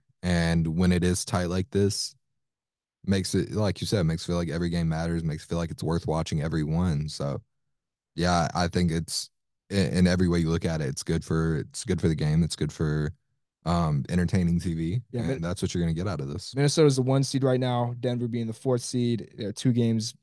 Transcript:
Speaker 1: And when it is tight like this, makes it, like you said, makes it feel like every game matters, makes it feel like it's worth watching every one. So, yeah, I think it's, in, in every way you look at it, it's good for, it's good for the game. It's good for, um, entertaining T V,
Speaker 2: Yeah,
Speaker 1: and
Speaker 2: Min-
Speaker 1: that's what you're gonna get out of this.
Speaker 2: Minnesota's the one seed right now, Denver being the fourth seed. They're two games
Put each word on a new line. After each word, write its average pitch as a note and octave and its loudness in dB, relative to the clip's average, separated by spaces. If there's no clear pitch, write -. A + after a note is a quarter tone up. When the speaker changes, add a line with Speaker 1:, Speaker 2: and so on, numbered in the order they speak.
Speaker 1:
And E2 2
when F2+ 4
it F2 2
is F2+ 2
tight F#2 -2
like F#2 -2
this, - 0
makes F#2+ 0
it, F2+ 0
like G2+ 0
you F2 -4
said, F#2+ 2
makes D#2+ -2
it - -8
feel F2 -2
like F2 -2
every E2+ -2
game E2 0
matters, E2 -2
makes D2+ -4
it - -20
feel E2+ -2
like E2+ -4
it's D2+ -8
worth E2 -2
watching D#2+ -2
every D#2 -2
one. D#2 0
So, C#2+ -6
yeah, E2+ 2
I F2 0
think F2 2
it's, - -4
in, G2 2
in F#2 6
every F2+ 4
way E2+ 2
you D#2+ 2
look E2 0
at D#2+ -2
it, C#2 -2
it's - -6
good E2 -2
for, D#2+ 0
it's - -8
good - -2
for F#2 2
the D#2+ 2
game. D2+ 2
It's D#2 -2
good D2+ -4
for, D2+ -2
um, D#2+ 0
entertaining F2 2
T E2+ -2
V, E2 -2
Speaker 2:
Yeah, D#2+ -4
Speaker 1:
and E2 -2
Speaker 2:
Min- E2 -2
Speaker 1:
that's F2 -4
what F#2 -2
you're F2+ -2
gonna E2 0
get F2+ -2
out D2+ -4
of C#2 -6
this. - -10
Speaker 2:
Minnesota's C#3+ 4
the C3 2
one C3+ 2
seed C3 -2
right B2+ 4
now, A#2+ 0
Denver B2 -2
being A2+ -4
the A2 -6
fourth B2+ -2
seed. A#2+ -2
They're G#2+ -4
two B2+ 2
games A2+ 2